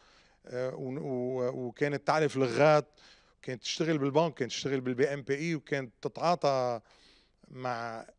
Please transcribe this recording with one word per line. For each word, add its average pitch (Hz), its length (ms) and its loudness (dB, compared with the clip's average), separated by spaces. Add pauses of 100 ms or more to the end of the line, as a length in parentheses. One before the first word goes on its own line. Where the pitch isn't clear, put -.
(460)
آه، 127 280 -6
و-، 131 240 -6
و-، 127 680 -4
وكانت 143 400 -2
تعرف 151 300 2
لغات، 135 500 6 (560)
كانت 127 200 -8
تشتغل - 360 0
بالبنك، 143 360 2
كانت 120 160 -4
تشتغل 135 300 -2
بالبي 127 340 0
إم 143 80 -6
بي 135 120 -2
إي، 160 200 -2
وكانت 135 380 -6 (100)
تتعاطى 131 760 0 (680)
مع 117 560 -8 (120)